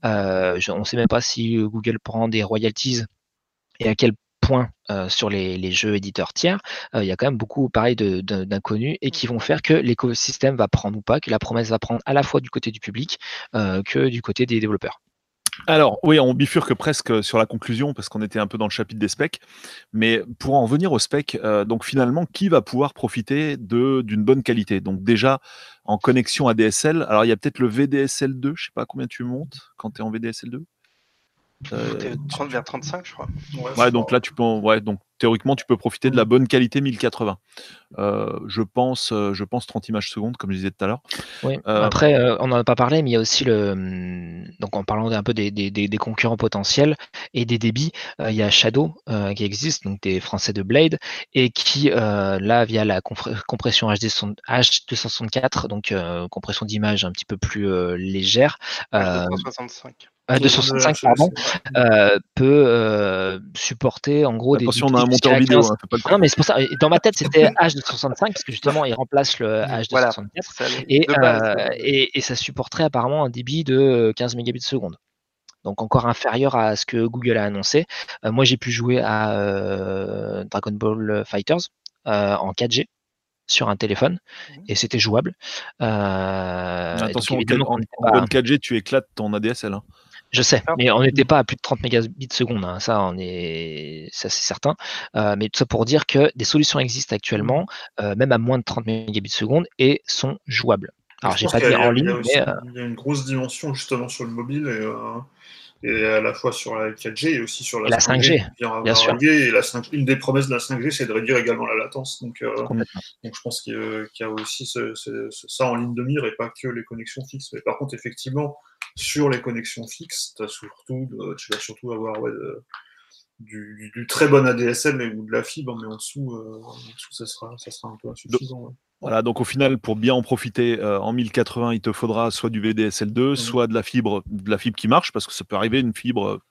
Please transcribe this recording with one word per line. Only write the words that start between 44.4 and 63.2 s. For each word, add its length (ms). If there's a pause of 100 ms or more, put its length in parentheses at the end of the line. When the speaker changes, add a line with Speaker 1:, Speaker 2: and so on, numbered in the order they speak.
Speaker 1:
donc 180
en 80
parlant 260
un 120
peu 100
des, 180
des, 200
des, 180
des 80
concurrents 400
potentiels 600 (360)
et 140
des 100
débits, 360 (280)
euh, 100
il 60
y 60
a 80
Shadow, 460 (120)
euh, 240
qui 120
existe, 400
donc 180
des 180
Français 320
de 100
Blade, 360 (340)
et 160
qui, 420
euh, 500
là, 260
via 180
la 160
confre-, 460
compression 420
H 120
D 100
soixante, 360
H 440
deux 60
cent 120
soixante-quatre, 600
donc, 240
euh, 360
compression 380
d'image 400
un 60
petit 120
peu 140
plus, 320
euh, 260
légère, 600 (340)
euh, 60
Speaker 3:
H 320
deux 60
cent 80
soixante-cinq. 500 (360)
Speaker 1:
euh, 100
deux 80
cent 140
soixante-cinq, 340
Speaker 4:
Ouais, 180
Speaker 1:
pardon, 220
Speaker 4:
c'est, 420
ouais. 80
Speaker 1:
euh, 320 (160)
peut, 320
euh, 720 (160)